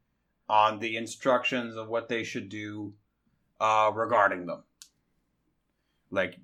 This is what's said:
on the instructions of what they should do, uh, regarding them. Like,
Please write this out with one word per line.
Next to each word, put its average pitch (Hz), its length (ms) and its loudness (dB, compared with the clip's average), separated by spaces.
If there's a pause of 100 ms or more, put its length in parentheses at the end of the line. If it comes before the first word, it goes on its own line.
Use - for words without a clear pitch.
(480)
on 107 320 4
the 113 160 -4
instructions 120 800 -2
of 110 120 -8
what 113 200 -4
they 117 160 -2
should 101 240 -8
do, 104 460 -10 (680)
uh, 107 340 4
regarding 101 520 2
them. - 180 -10 (1500)
Like, 92 340 -2